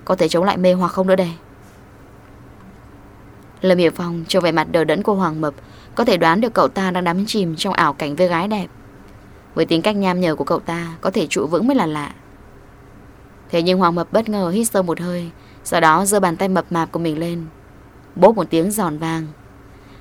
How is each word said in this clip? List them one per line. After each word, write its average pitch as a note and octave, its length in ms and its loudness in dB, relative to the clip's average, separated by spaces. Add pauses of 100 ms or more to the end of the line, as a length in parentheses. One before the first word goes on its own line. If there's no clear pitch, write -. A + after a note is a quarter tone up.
có F#3 120 0
thể E3 120 2
chống E3+ 160 0
lại G3+ 120 0
mê F3+ 160 4
hoặc F3+ 160 0
không F#3 180 -2
nữa F#3 100 4
đây." F3+ 160 -2 (2250)
Lâm F#3 180 4
Hiểu E3 160 4
Phong E3+ 340 -6
trông F3+ 160 2
vẻ E3 80 2
mặt D#3+ 200 0
đờ E3 120 2
đẫn D#3 180 0
của G#3 120 0
Hoàng E3 260 -2
Mập, D3+ 140 -4 (400)
có A#3 100 -2
thể A3+ 120 2
đoán E3+ 240 2
được A#3 140 -2
cậu F#3 140 4
ta F#3+ 220 -2
đang F3+ 140 -2
đắm F3+ 220 -2
chìm F3+ 300 -2
trong F#3+ 160 -4
ảo D#3+ 200 2
cảnh C#3+ 240 -6
với F3+ 120 2
gái F3 200 -2
đẹp. G3+ 180 -4 (880)
Với D#3+ 120 0
tính E3 160 0
cách G#3 140 0
nham F#3 240 0
nhở E3+ 140 0
của C#3+ 100 -4
cậu E3+ 160 -2
ta, E3 400 -8
có - 100 -2
thể F3 160 -2
trụ C#3+ 200 -2
vững E3+ 200 0
mới C#4 100 2
là G3 100 2
lạ. D3+ 260 -6 (1400)
Thế E3+ 120 0
nhưng F#3 160 2
Hoàng F3 160 2
Mập E3+ 180 -4
bất A3 160 0
ngờ G3 220 -2
hít A3 180 -2
sâu G3 140 0
một E3 180 -4
hơi, F3 300 -8 (340)
sau F3 160 -2
đó D#3+ 240 4
giơ G3+ 160 2
bàn F3 160 2
tay F#3+ 120 -2
mập F3+ 240 0
mạp E3 200 -2
của E3+ 60 -4
mình D#3+ 200 -2
lên. E3+ 280 -6 (680)
Bốp G3+ 200 6
một E3+ 140 -4
tiếng E3 200 2
giòn F3+ 280 -4
vang. D#3+ 280 -4 (760)